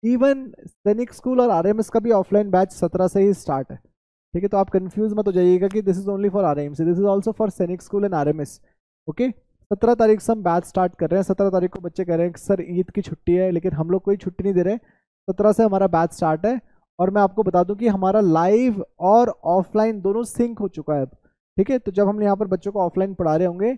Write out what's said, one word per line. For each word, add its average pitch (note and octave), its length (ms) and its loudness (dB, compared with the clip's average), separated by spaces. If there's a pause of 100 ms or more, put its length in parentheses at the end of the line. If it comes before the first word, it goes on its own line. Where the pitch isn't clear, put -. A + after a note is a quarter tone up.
Even C4 380 0 (200)
Scenic A3 520 -4
School B3+ 280 -2
और A#3+ 80 4
आरएमएस G3+ 400 0
का A#3 100 0
भी A3 120 0
offline G3+ 400 2
batch F#3 220 2
सत्रह F#3 340 -2
से G3 140 0
ही G3 140 4
start C3+ 360 -6
है, C3+ 60 -14 (560)
ठीक F3 100 -4
है। G3+ 60 -2
तो G3+ 80 -2
आप G3 120 2
कंफ्यूज G3 440 -2
मत G#3 140 0
हो G3+ 40 0
जाइएगा F3+ 360 4
कि G3+ 140 -2
this F#3+ 180 0
is G3 100 -6
only G3 240 -2
for G3 120 0
आरआईएमसी, D3 380 -2
this E3+ 160 2
is G3+ 80 2
also G3 280 0
for G#3+ 160 0
Scenic F3 300 -4
School G3+ 240 -4
and F#3+ 100 -2
आरएमएस, D3+ 440 -2 (480)
ओके। A#3+ 240 -4
सत्रह - 640 -2
तारीख A3 260 2
से - 100 -2
हम A3 120 -2
batch F3 220 0
start F3+ 300 -2
कर - 140 -4
रहे F#3 100 0
हैं, G3 60 0
सत्रह G3 260 0
तारीख F#3 200 -2
को G3 100 -14
बच्चे F3 240 -8
कह E3+ 100 -2
रहे E3+ 100 0
हैं F3 80 -4
कि - 80 -20
सर F#3 280 -2
ईद F3 220 -4
की G#3 100 -4
छुट्टी - 320 -4
है, F#3 180 2
लेकिन E3+ 220 -2
हम D#3+ 180 -4
लोग F#3 120 -2
कोई G3+ 140 0
छुट्टी F#3 260 -10
नहीं G3 100 0
दे F3+ 100 2
रहे। G3+ 140 -2 (500)
सत्रह G#3 240 2
से A3+ 120 4
हमारा G3 260 2
batch E3 240 0
start D#3+ 320 -2
है A#3+ 140 0 (400)
और F3+ 100 2
मैं G3+ 120 2
आपको G3 220 0
बता F#3+ 200 2
दूं G3 120 -2
कि A3+ 120 -2
हमारा G3 320 2
live G3 640 2 (180)
और A3 280 4 (220)
offline G#3 500 0
दोनों G3+ 240 -2
sync A#3 340 -4
हो G3+ 100 -4
चुका D3+ 260 -4
है C#3 60 0
अब, C3 100 -4 (460)
ठीक F#3 120 0
है। C4+ 100 0
तो G3+ 120 -6
जब G3 160 2
हम G#3 160 -2
यहाँ G3+ 120 2
पर G3+ 120 -4
बच्चों F#3 240 -4
को G#3 100 -4
offline F#3+ 320 -2
पढ़ा E3 220 0
रहे F3+ 120 2
होंगे G3 300 -2